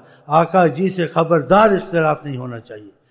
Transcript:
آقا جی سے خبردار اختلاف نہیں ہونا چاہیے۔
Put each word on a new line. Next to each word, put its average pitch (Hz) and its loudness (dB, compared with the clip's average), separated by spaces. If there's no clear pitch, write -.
آقا 165 2
جی 160 -2
سے 175 -4
خبردار 170 2
اختلاف 160 -2
نہیں 139 -10
ہونا 123 -12
چاہیے۔ 107 -20